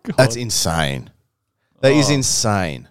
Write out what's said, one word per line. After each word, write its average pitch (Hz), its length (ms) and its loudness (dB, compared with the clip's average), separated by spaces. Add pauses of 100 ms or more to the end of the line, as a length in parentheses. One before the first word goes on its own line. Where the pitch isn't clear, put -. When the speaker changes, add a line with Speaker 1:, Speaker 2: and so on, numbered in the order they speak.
Speaker 1:
God. 202 140 -6
Speaker 2:
That's 120 180 4
insane. 82 720 -4 (720)
That 135 120 6
is 143 160 4
Speaker 1:
Oh. 147 40 2
Speaker 2:
insane. 98 760 -2